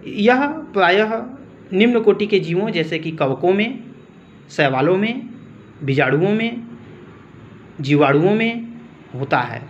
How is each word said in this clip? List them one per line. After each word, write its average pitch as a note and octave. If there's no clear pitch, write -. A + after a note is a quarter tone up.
यह A#3+
प्रायः A3
निम्न A3+
कोटि G3+
के G#3
जीवों F3
जैसे E3
कि D#3
कवकों E3+
में, A3
शैवालों D3
में, A3+
बीजाणुओं C#3
में, A3+
जीवाणुओं D3
में A3+
होता C3+
है। A#2+